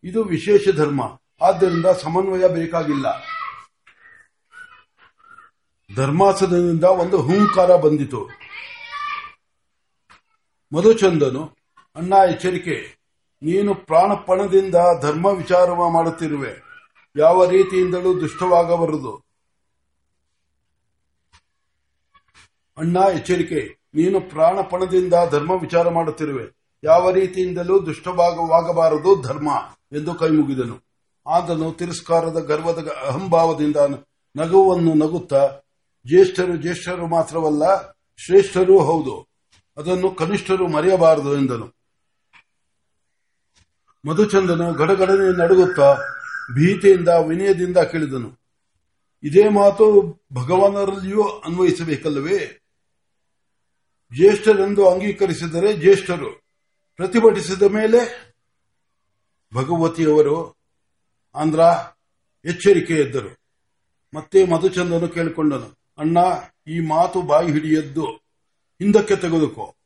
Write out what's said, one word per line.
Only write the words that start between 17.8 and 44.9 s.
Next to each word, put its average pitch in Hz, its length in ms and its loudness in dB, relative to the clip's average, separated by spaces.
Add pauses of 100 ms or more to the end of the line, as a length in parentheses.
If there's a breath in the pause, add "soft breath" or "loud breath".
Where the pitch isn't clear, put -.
ದುಷ್ಟವಾಗಬಾರದು." 165 1040 -2 (3500)
"ಅಣ್ಣ, 170 180 -4
ಎಚ್ಚರಿಕೆ, 185 880 -2 (100)
ನೀನು 185 260 0
ಪ್ರಾಣಪಣದಿಂದ 180 960 0 (160)
ಧರ್ಮ 151 200 -2
ವಿಚಾರ 170 380 0
ಮಾಡುತ್ತಿರುವೆ, 151 960 -6
ಯಾವ 175 260 4
ರೀತಿಯಿಂದಲೂ 185 760 -2
ದುಷ್ಟವಾಗಬಾರದು 165 1400 0
ಧರ್ಮ" 147 260 -6 (440)
ಎಂದು 151 220 -8
ಕೈಮುಗಿದನು. 139 680 -2 (420)
ಆತನು 160 460 -4
ತಿರಸ್ಕಾರದ 165 640 -4
ಗರ್ವದ 156 400 -4
ಗ-, 156 100 -10
ಅಹಂಭಾವದಿಂದ 151 880 -2 (600)
ನಗುವನ್ನು 170 580 2
ನಗುತ್ತಾ, 151 640 -2 (460)
"ಜ್ಯೇಷ್ಠರು 180 500 2
ಜ್ಯೇಷ್ಠರು 170 500 -8
ಮಾತ್ರವಲ್ಲ, 160 840 -2 (260)
ಶ್ರೇಷ್ಠರೂ 190 600 4
ಹೌದು, 139 500 -2 (480)
ಅದನ್ನು 180 340 -2
ಕನಿಷ್ಠರು 185 580 -4
ಮರೆಯಬಾರದು" 156 680 2
ಎಂದನು. 127 380 -6 (2250)
ಮಧುಚಂದನು 175 640 0
ಗಡಗಡನೆ 190 640 0